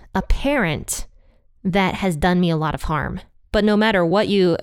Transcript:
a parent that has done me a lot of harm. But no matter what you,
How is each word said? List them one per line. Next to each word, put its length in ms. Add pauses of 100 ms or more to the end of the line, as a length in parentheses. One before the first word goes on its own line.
(140)
a 80
parent 840 (560)
that 320
has 200
done 240
me 100
a 80
lot 180
of 80
harm. 380 (300)
But 120
no 120
matter 300
what 220
you, 360